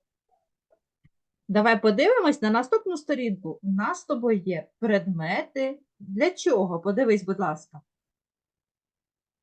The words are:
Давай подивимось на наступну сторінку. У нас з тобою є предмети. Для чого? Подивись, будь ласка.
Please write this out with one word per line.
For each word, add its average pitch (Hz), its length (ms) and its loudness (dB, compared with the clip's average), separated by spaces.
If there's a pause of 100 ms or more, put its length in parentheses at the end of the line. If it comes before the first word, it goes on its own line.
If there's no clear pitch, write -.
(1500)
Давай 208 320 2
подивимось 294 640 2
на 214 80 0
наступну 349 460 0
сторінку. 226 680 -4
У 196 80 -4
нас 214 300 -2
з - 40 -20
тобою 233 340 0
є 175 300 -4 (100)
предмети. 214 1000 -2 (180)
Для 202 320 -2
чого? 190 500 0
Подивись, 208 440 2
будь 190 160 -4
ласка. 156 400 -6 (1600)